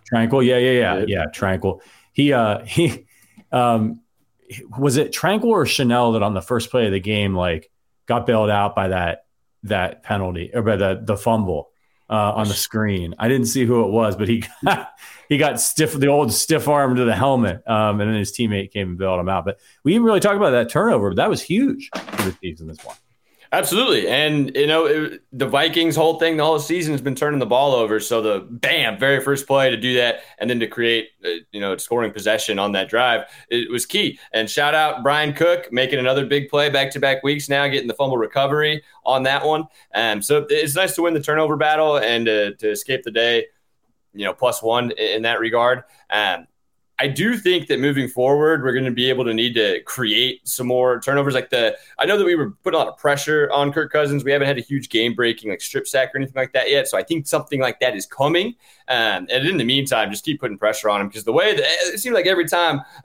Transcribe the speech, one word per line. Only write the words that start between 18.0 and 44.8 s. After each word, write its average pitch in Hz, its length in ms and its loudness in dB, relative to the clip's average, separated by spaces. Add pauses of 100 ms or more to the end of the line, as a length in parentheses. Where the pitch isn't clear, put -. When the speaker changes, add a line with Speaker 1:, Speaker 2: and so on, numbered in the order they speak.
Speaker 1:
and 104 100 0
then 110 80 0
his 101 140 -2
teammate 104 400 -2
came 98 180 -4
and 87 80 -8
bailed 92 220 0
him 87 80 -2
out. 92 160 -2
But 85 160 -6 (240)
we 151 80 4
didn't 233 140 4
really 208 140 4
talk 202 160 2
about 202 140 2
that 120 200 2
turnover, 147 400 2
but 87 60 -2
that 156 120 2
was 180 140 -2
huge 269 520 -2
for - 360 -8
the - 100 -12
Chiefs 82 220 -10
in 80 40 -14
this 78 180 -16
one. - 120 -16 (540)
Speaker 2:
Absolutely. 180 580 2
And, 147 460 2
you 143 120 4
know, 160 180 4
it, 151 380 0 (100)
the 131 160 -2
Vikings' 160 480 2
whole 160 220 4
thing, 165 180 2
the 151 80 2
whole 156 140 2
season 156 340 -2
has 139 80 -2
been 131 140 -4
turning 147 260 0
the 120 60 0
ball 131 280 2
over. 110 240 2
So 113 220 0
the, 107 200 0
bam, 120 580 -2
very 135 240 2
first 139 240 -2
play 135 240 2
to 117 80 0
do 123 160 -2
that 120 260 0 (180)
and 117 120 -4
then 120 100 -2
to 113 60 0
create, 117 420 -2 (160)
uh, 87 60 -2 (200)
you 104 80 -14
know, 98 200 -4
scoring 117 340 -2
possession 107 460 -2
on 101 140 0
that 95 180 -2
drive, 117 320 2 (260)
it 120 220 -2
was 120 160 -4
key. 196 320 -4 (160)
And 110 160 -2
shout 147 240 0
out 151 280 0
Brian 147 300 2
Cook 170 400 0
making 131 260 0
another 131 280 0
big 139 240 -2
play 147 180 2
back-to-back 135 540 0
weeks 143 260 -2
now, 143 200 2
getting 131 200 -4
the 113 60 -6
fumble 131 240 0
recovery 147 640 0 (240)
on 127 160 2
that 139 240 0
one. 156 180 0 (300)
Um, 107 260 0
so 147 300 0
it's 151 260 0
nice 185 200 0
to 170 60 0
win 170 120 2
the 151 80 -2
turnover 151 340 0
battle 156 400 2
and, 117 320 0
uh, 104 300 0
to 107 120 -2
escape 127 320 -4
the 117 80 -10
day, 117 360 0 (640)
you 101 140 -8
know, 92 80 -4
plus 120 280 -2
one 117 280 0